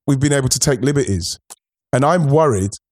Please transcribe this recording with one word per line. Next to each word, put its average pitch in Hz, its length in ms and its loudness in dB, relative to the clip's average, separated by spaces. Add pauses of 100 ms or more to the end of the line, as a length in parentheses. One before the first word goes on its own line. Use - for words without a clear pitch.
we've 139 140 0
been 143 140 0
able 135 160 0
to 131 100 -2
take 127 220 0
liberties. 123 580 -2 (540)
And 127 120 2
I'm 165 220 2
worried 135 440 2 (200)